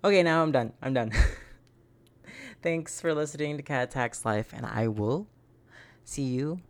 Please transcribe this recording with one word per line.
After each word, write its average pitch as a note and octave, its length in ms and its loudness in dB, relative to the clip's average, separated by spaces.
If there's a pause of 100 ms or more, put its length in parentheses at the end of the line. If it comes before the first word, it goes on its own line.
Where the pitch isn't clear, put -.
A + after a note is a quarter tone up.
Okay, G3 180 6
now E3 200 4
I'm D#3 100 2
done. A#2+ 280 2
I'm C3 140 -4
done. A2+ 180 0 (760)
<laughs> - 760 -20
Thanks E3 380 -4
for E3 140 0
listening D3 420 -4
to C#3+ 60 -8
Cat C3 280 -2
Attacks B2 340 -4
Life, A2 280 -2
and - 120 -10
I A2 220 -2
will A2+ 400 -2 (800)
see - 180 -8
you C#3 480 -4